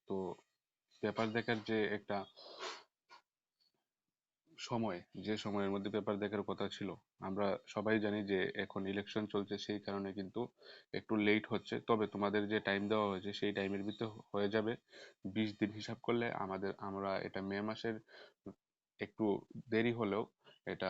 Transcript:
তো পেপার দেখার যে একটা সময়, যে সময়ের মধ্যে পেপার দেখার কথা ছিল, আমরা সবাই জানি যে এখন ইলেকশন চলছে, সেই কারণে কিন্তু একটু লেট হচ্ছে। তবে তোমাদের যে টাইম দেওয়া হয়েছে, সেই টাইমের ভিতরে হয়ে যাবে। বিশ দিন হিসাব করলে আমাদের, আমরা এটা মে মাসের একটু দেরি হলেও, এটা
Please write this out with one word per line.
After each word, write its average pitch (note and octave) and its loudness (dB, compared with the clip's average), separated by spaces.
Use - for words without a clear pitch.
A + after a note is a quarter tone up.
তো G2 -4
পেপার G#2+ 2
দেখার A#2 0
যে A2+ 2
একটা G#2 -2
সময়, A2 -2
যে G2 -2
সময়ের G2+ 0
মধ্যে G2+ 0
পেপার G#2 0
দেখার G2+ 0
কথা G2+ -2
ছিল, G2 -6
আমরা G2 0
সবাই G#2+ 2
জানি G#2 2
যে G2 4
এখন G2+ -4
ইলেকশন G2+ -2
চলছে, G2+ -2
সেই G#2 -4
কারণে G2 -4
কিন্তু G2 -6
একটু G#2+ -2
লেট G#2 6
হচ্ছে। G#2+ -2
তবে A2 4
তোমাদের G2+ 2
যে G#2+ 2
টাইম G2 2
দেওয়া G#2+ 4
হয়েছে, G2 -2
সেই G#2 0
টাইমের G2 0
ভিতরে G#2+ -2
হয়ে G2+ 2
যাবে। A2 2
বিশ G#2 2
দিন G#2 2
হিসাব A2 -6
করলে A#2 2
আমাদের, F#2+ -2
আমরা G2 -2
এটা G2 -4
মে G2 0
মাসের A2 -2
একটু G#2 -2
দেরি A2+ 4
হলেও, A2 2
এটা F#2 -2